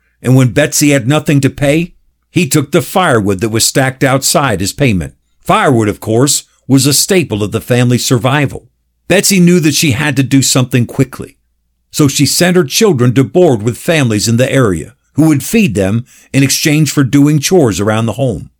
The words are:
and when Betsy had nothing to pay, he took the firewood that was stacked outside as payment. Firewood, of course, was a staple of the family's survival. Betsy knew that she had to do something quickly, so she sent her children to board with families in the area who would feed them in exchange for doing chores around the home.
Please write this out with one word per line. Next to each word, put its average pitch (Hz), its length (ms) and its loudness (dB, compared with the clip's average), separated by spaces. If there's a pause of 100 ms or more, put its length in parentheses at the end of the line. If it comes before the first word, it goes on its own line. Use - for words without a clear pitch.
(220)
and 123 120 2
when 127 200 2
Betsy 147 340 0
had 139 180 0
nothing 147 340 0
to 135 100 0
pay, 151 460 -2 (340)
he 170 180 -2
took 143 240 -2
the 180 80 2
firewood 110 600 0
that 113 100 -4
was 110 160 -2
stacked 131 360 -2
outside 135 600 0
as 98 100 -6
payment. 92 420 -2 (240)
Firewood, 156 500 0
of 98 120 -4
course, 120 440 0 (220)
was 135 200 2
a 147 80 2
staple 170 480 -2
of 98 100 -4
the 110 80 -4
family's 123 460 0
survival. 131 640 -2 (360)
Betsy 196 320 2
knew 175 220 4
that 151 140 0
she - 160 0
had 139 260 -2
to 139 60 2
do 135 180 2
something 123 460 -2
quickly, - 500 -6 (540)
so 151 180 0
she 139 160 0
sent 175 320 0
her 180 80 4
children 131 520 0
to 135 60 4
board 131 380 2
with 110 160 -4
families 120 520 -2
in 117 100 0
the 127 120 0
area 107 440 -2 (200)
who 156 120 2
would 151 160 2
feed 190 320 0
them 101 320 -2 (260)
in 135 120 2
exchange 147 480 0
for 151 100 0
doing 143 380 2
chores 131 400 0
around 110 260 0
the 110 60 -4
home. 98 480 -6